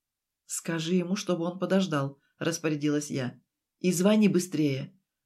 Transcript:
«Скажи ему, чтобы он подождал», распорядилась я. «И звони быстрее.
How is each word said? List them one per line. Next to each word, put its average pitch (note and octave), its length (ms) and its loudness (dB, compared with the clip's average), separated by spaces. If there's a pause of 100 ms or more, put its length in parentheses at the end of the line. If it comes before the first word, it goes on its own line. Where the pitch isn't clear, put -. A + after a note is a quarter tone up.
(460)
«Скажи E3 480 -4
ему, F3+ 220 0
чтобы F3 280 -2
он F3+ 140 -4
подождал», E3+ 600 0 (180)
распорядилась D3+ 720 -2
я. B2 300 -6 (440)
«И F3+ 80 4
звони G3+ 360 4
быстрее. D3 680 0 (320)